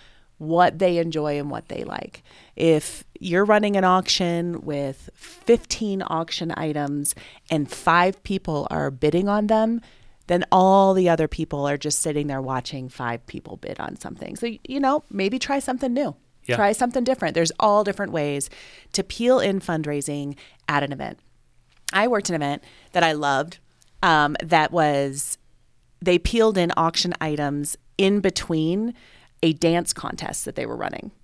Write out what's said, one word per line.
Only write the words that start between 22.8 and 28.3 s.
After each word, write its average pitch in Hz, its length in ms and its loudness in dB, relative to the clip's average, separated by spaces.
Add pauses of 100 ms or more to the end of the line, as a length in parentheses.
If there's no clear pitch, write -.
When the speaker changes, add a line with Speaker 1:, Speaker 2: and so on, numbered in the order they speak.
Speaker 1:
that 180 100 2
I 160 100 4
loved, 147 460 -2 (440)
um, 151 420 4
that 156 260 2
was, 143 680 0 (600)
they 175 180 4
peeled 220 380 2
in 175 200 2
auction 165 440 0
items 147 560 -4 (220)
in 196 220 2
between 185 760 0 (480)